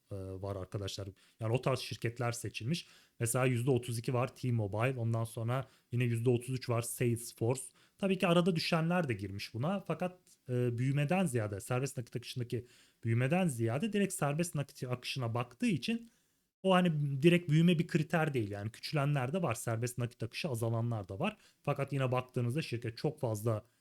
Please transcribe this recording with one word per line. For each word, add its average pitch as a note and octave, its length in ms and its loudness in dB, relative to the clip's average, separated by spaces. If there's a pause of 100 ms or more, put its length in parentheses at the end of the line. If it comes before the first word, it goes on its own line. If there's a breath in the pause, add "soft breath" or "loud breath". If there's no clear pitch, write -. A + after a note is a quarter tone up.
(120)
e, G#2 40 -6
var F#2+ 400 -6
arkadaşlar. G2 540 -6 (300 soft breath)
Yani A2+ 140 0
o B2+ 80 2
tarz C3 180 0
şirketler A#2 520 -4
seçilmiş. A#2+ 560 -6 (320 loud breath)
Mesela B2 260 2
yüzde B2+ 260 2
otuz A#2+ 280 0
iki B2+ 140 -2
var B2 220 -2
T-Mobile, A#2 640 0
ondan A2+ 240 0
sonra A#2+ 460 -4 (220 soft breath)
yine B2 120 0
yüzde A#2 260 2
otuz B2 260 2
üç - 140 -6
var A#2 120 0
Salesforce. A#2+ 800 -2 (360 soft breath)
Tabii F#3+ 200 0
ki F#3+ 100 2
arada F3 280 6
düşenler E3 520 2
de B2 60 2
girmiş G2 400 -6
buna. D#3+ 260 -2
Fakat, F3 400 -4 (300)
e, B2 300 0
büyümeden C#3+ 460 2
ziyade, G#2+ 340 -2
serbest B2+ 380 -2
nakit B2 180 -6
akışındaki A#2+ 520 -6 (360 loud breath)
büyümeden C3 440 2
ziyade B2+ 460 -2
direkt G3+ 200 0
serbest D3+ 420 -2
nakit - 280 -6
akışına B2 500 -4
baktığı B2 340 -2
için A3+ 440 -2 (520 loud breath)
o F#3+ 100 6
hani D3+ 480 4
direkt E3+ 280 6
büyüme E3 300 6
bir E3+ 80 0
kriter D#3 460 0
değil. G#2+ 180 0
Yani G#2 200 -6
küçülenler C#3+ 600 0
de F#3+ 80 -2
var, C#3 120 0
serbest A#2 440 -4
nakit A#2+ 260 -4
akışı - 260 -4
azalanlar A#2 580 -2
da G2 120 -8
var. G#3+ 180 -2 (260 soft breath)
Fakat C#3 300 -2
yine C3 180 0
baktığınızda B2+ 500 0
şirket A#2 360 -6
çok D3+ 220 -4
fazla A2 460 0 (160)